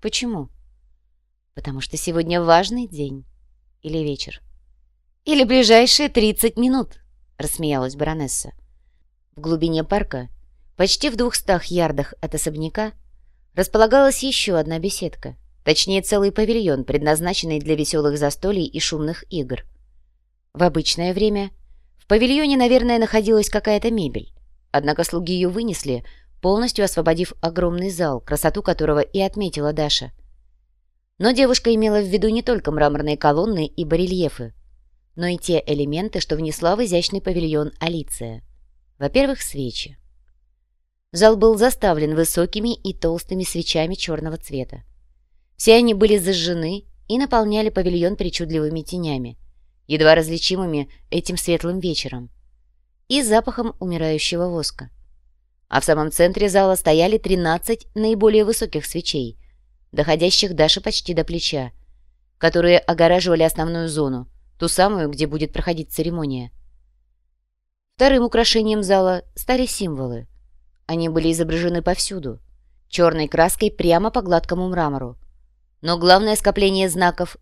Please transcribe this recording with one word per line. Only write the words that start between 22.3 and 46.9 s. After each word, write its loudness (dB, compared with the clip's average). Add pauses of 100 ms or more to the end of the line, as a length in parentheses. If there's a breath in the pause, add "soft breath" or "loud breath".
наверное, 4
находилась 2
какая-то 0
мебель, -4 (380)
однако 0
слуги -4
ее 0
вынесли, -6 (380 soft breath)
полностью 0
освободив 0
огромный -2
зал, -2
красоту -2
которого 0
и -2
отметила -4
Даша. -4 (1080)
Но 2
девушка 2
имела 2
в -2
виду 0
не 0
только -2
мраморные 0
колонны 0
и -8
барельефы, -2 (640)
но -4
и -2
те 0
элементы, -4
что -4
внесла -2
в 0
изящный -2
павильон -2
Алиция. -8 (560)
Во-первых, 0
свечи. -8 (1160)
Зал 6
был 6
заставлен 2
высокими 0
и -6
толстыми -4
свечами -4
черного -6
цвета. -10 (760)
Все 6
они 4
были 4
зажжены -4 (200)